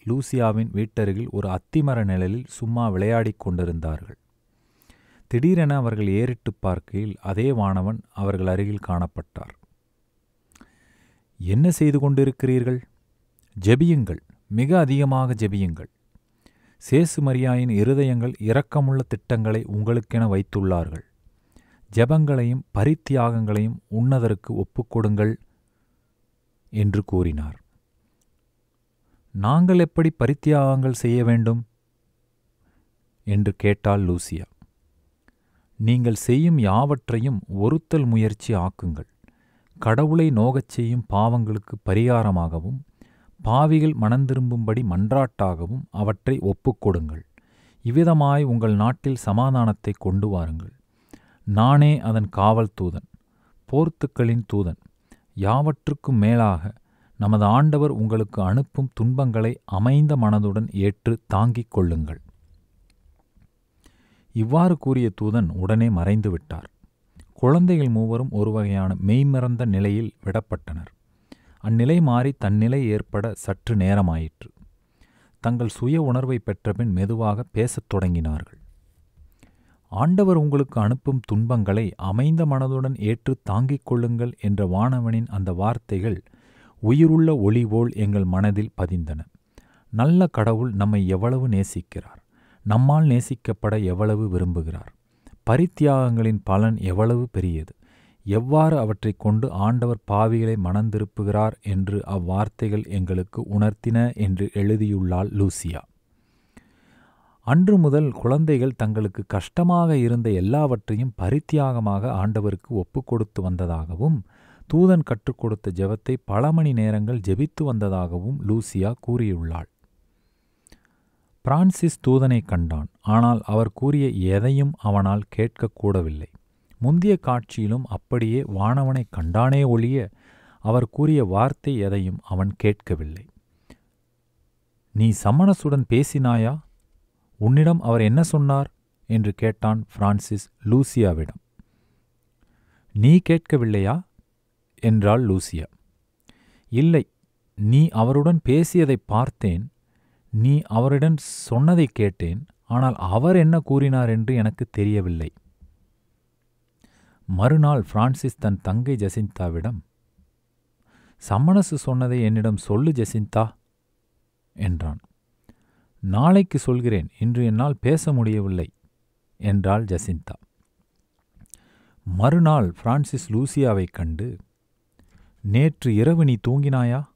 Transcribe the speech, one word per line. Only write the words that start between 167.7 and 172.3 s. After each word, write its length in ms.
பேச 320
முடியவில்லை" 600
என்றாள் 480
ஜசிந்தா. 520
மறுநாள் 680